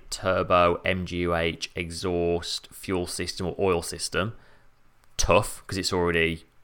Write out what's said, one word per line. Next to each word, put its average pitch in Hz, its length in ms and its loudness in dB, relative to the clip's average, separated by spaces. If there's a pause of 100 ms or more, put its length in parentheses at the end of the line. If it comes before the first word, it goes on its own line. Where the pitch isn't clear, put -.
(100)
turbo, 90 760 4
M 90 220 0
G 87 120 -4
U 85 180 0
H, 85 400 -2
exhaust, 85 960 -2
fuel 90 340 -4
system 90 400 -6
or 85 140 -4
oil 92 220 4
system, 87 500 -4 (840)
tough, - 500 2
'cause - 120 -8
it's 92 140 -2
already 85 520 2 (200)